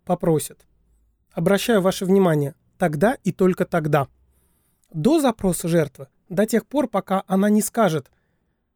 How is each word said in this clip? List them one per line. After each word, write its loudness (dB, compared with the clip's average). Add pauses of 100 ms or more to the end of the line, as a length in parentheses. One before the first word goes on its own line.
попросит. -2 (680)
Обращаю 0
ваше -2
внимание, 2 (220)
тогда 0
и -2
только 0
тогда. -2 (840)
До 2
запроса -2
жертвы, -2 (220)
до 0
тех -2
пор, -2
пока -4
она 2
не 2
скажет: -2 (680)